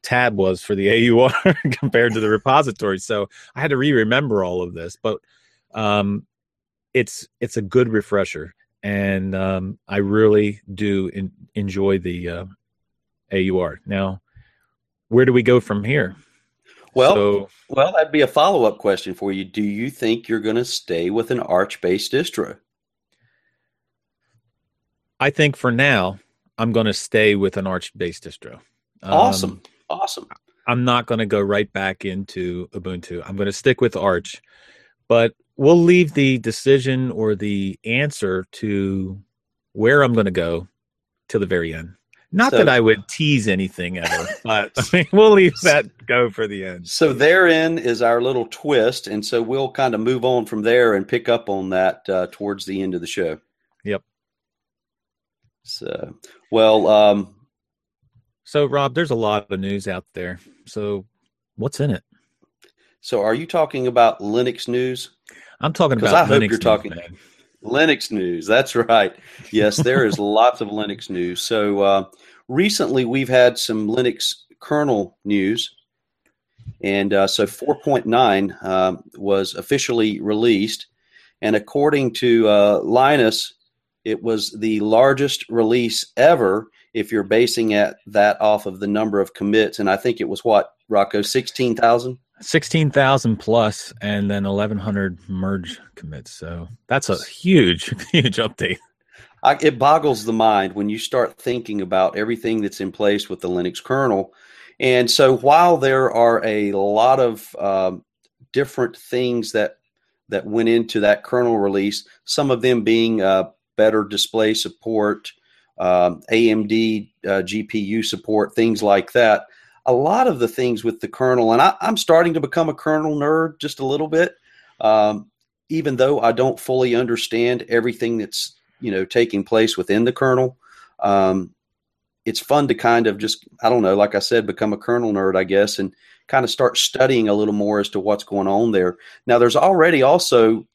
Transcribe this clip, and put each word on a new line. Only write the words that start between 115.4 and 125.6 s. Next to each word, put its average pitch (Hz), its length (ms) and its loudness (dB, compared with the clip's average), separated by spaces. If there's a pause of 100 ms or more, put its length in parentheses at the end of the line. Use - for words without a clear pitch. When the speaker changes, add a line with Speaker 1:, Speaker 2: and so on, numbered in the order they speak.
Speaker 2:
um, 90 520 2
A 113 200 4
M 107 160 0
D, 110 460 -2 (140)
uh, 98 160 -2
G 101 200 -6
P 107 160 -8
U 107 240 -4
support, 107 520 -4
things 113 280 0
like 101 300 0
that. 113 340 2 (380)
A 131 80 2
lot 180 340 2
of 160 120 -2
the 120 100 0
things 120 340 -4
with 113 180 -4
the 101 80 -8
kernel, 123 440 2
and 123 100 4
I, 190 180 4
I'm 220 160 -2
starting 165 380 2
to 160 60 -2
become 151 280 -2
a 151 60 -6
kernel 156 420 -4
nerd 156 440 -2
just 143 180 -10
a 135 60 -6
little 147 240 -2
bit, 165 260 0 (460)
um, 107 500 2 (380)